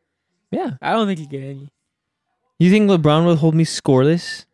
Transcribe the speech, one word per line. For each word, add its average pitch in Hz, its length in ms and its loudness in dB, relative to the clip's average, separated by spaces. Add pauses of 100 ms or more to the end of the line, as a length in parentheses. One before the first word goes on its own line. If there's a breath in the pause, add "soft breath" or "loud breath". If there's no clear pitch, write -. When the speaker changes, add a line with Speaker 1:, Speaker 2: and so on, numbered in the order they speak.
(520)
Speaker 1:
Yeah. 285 200 -6 (100)
Speaker 2:
I 147 120 -6
don't 220 140 0
think 190 120 -4
you 151 80 -14
get 139 160 -12
any. 139 260 -16 (920)
Speaker 1:
You 175 100 4
think 208 200 4
LeBron 160 360 2
would 170 140 2
hold 160 160 0
me 165 100 2
scoreless 147 880 0